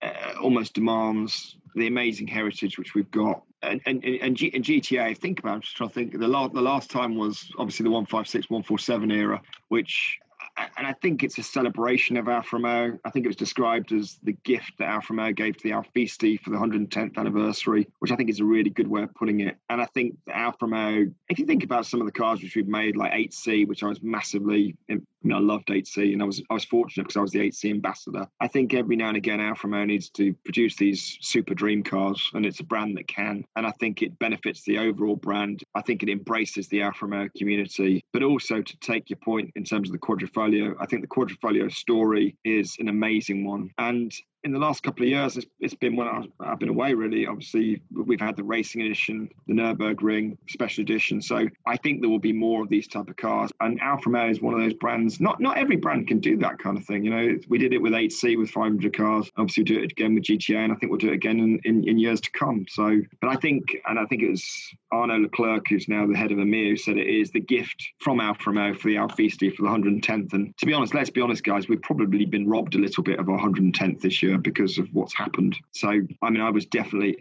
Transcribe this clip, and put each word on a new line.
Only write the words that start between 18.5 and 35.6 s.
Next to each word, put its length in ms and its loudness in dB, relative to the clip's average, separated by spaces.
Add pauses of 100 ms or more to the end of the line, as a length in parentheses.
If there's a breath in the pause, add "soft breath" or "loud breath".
good 180 0
way 160 0
of 120 -8
putting 260 0
it. 160 -2 (120)
And 120 -2
I 40 0
think 300 -2 (120)
that 100 -6
Alfa 240 -4
Romeo, 500 2 (180)
if 100 -2
you 60 0
think 180 2
about 220 -2
some 140 -2
of 60 0
the 80 -4
cars 280 0
which 140 -12
we've 120 2
made, 280 0
like 180 0
eight 200 -2
C, 320 2
which 180 -6
I 40 -2
was 140 -4
massively, 760 0 (120)
I 100 -2 (240)
mean, 100 2
I 60 0
loved 320 2
eight 160 0
C, 260 2
and 80 0
I 40 2
was, 240 -4
I 40 0
was 100 -2
fortunate 440 0
'cause 100 -4
I 40 2
was 100 0
the 100 2
eight 140 0
C 160 -4
ambassador. 540 -6 (140)
I 80 -2
think 260 0
every 220 2
now 140 -2
and 80 -2
again, 240 -2
Alfa 260 -4
Romeo 180 -2
needs 260 -2
to 220 2 (120)
produce 320 0
these 420 0
super 340 -2
dream 300 0
cars, 500 -2
and 120 0
it's 160 -4
a 20 -10
brand 320 -4
that 120 -10
can. 360 -6 (140)
And 100 -2
I 40 -2
think 300 -4
it 180 -2
benefits 440 -4
the 140 0
overall 400 0
brand. 460 -4 (100)